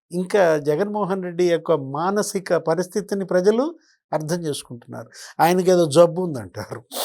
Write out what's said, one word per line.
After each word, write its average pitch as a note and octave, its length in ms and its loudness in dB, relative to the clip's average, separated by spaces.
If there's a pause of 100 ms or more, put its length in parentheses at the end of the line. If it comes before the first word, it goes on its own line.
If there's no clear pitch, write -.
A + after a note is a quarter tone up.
(120)
ఇంకా F3+ 460 2
జగన్మోహన్ F#3+ 640 -2
రెడ్డి F3 280 0
యొక్క E3 220 0
మానసిక F3 800 -2
పరిస్థితిని F3+ 720 -2
ప్రజలు G#3+ 500 2 (380)
అర్థం D#3 300 -4
చేసుకుంటున్నారు. A#2+ 680 -10 (300)
ఆయనకి F3 300 4
ఏదో E3+ 200 4
జబ్బు E3+ 320 6
ఉందంటారు. A#2 640 -8 (200)